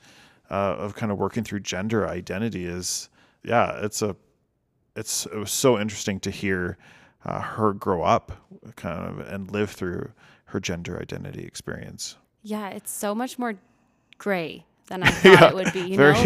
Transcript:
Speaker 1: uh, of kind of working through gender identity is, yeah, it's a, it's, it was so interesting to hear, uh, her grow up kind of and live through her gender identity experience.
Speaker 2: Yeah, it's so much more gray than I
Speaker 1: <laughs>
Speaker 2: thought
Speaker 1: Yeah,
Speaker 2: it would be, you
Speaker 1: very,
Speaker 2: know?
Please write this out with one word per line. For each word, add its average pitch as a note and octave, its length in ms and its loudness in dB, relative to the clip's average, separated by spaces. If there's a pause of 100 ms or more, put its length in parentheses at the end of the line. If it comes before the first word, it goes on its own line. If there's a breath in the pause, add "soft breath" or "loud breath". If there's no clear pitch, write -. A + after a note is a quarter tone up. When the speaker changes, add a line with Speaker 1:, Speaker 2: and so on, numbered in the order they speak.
(500 soft breath)
Speaker 1:
uh, G2 280 -2
of G2+ 180 -8
kind A2 160 -4
of G2 60 -4
working G2 260 -2
through G#2 160 -8
gender G2 480 -2
identity F2+ 580 -6
is, F2 440 -8 (340 soft breath)
yeah, A2 400 0
it's - 180 -4
a, G#2 140 0 (800)
it's, - 320 -6
it - 100 -12
was G2+ 140 -6
so A#2+ 280 4
interesting G#2 420 -4
to - 100 -6
hear, F#2 460 -2 (480 loud breath)
uh, G1+ 140 -6
her G#2+ 340 0
grow F#2+ 300 -2
up G2+ 280 2 (440)
kind F2+ 320 -8
of F#2+ 200 -10
and G2 240 -10
live G#2 200 -2
through F2+ 400 -6 (340 soft breath)
her - 140 -8
gender F2 420 -8
identity - 420 -10
experience. - 720 -12 (280)
Speaker 2:
Yeah, G#3+ 260 -10
it's - 220 -14
so G#3 240 -4
much B3 240 -6
more A#3 160 -4 (640)
gray F3+ 480 -6 (220)
than F#3 140 -8
I F3+ 80 4
Speaker 1:
<laughs> - 20 4
Speaker 2:
thought - 120 -4 (180)
Speaker 1:
Yeah, A3 80 12
Speaker 2:
it - 60 2
would F#3 180 0
be, F#3 80 -4
you F#3 160 -2
Speaker 1:
very, C#3+ 160 8
Speaker 2:
know? - 120 4